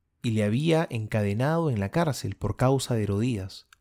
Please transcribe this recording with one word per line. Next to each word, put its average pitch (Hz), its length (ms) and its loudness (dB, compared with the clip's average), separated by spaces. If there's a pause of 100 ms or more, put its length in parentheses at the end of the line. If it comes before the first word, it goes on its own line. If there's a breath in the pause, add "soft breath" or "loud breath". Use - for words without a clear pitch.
(220)
y 123 80 0
le 107 140 2
había 156 440 2
encadenado 113 800 0
en 117 100 0
la 98 120 -2
cárcel 147 460 -2
por 101 200 -4
causa 131 380 2
de 110 80 2
Herodías, 101 680 -2 (120)